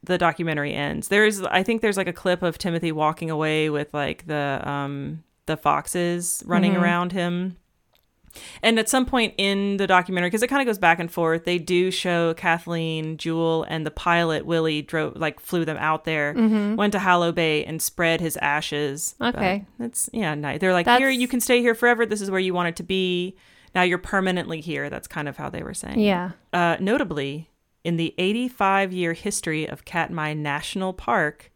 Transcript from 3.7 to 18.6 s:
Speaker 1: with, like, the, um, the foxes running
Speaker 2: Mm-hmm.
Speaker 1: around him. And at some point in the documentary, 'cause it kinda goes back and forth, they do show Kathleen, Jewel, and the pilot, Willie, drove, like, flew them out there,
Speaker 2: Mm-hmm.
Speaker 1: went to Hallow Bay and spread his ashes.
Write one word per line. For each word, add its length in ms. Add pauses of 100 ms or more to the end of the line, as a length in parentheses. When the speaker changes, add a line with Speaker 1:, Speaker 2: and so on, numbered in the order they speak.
Speaker 1:
with, 240
like, 320
the, 420
um, 560 (220)
the 100
foxes 880
running 280
Speaker 2:
Mm-hmm. 80
Speaker 1:
around 300
him. 440 (1040)
And 180
at 80
some 180
point 320
in 380
the 100
documentary, 440
'cause 120
it 60
kinda 160
goes 140
back 200
and 120
forth, 340
they 140
do 340
show 420
Kathleen, 840
Jewel, 520
and 180
the 60
pilot, 520
Willie, 380
drove, 340
like, 240
flew 240
them 140
out 260
there, 300
Speaker 2:
Mm-hmm. 420
Speaker 1:
went 160
to 60
Hallow 340
Bay 320
and 160
spread 400
his 180
ashes. 800